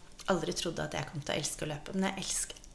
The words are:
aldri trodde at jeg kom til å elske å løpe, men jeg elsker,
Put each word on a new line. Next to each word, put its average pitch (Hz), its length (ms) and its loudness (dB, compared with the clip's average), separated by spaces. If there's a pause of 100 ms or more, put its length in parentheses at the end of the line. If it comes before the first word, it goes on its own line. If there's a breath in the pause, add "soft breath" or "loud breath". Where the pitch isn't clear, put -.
(300)
aldri 175 240 6
trodde 160 300 0
at 151 100 -2
jeg 156 180 0
kom 143 100 -2
til - 140 0
å - 20 2
elske - 280 -2
å 151 80 -2
løpe, - 220 -6
men 190 140 4
jeg 190 140 -4
elsker, - 320 0 (200)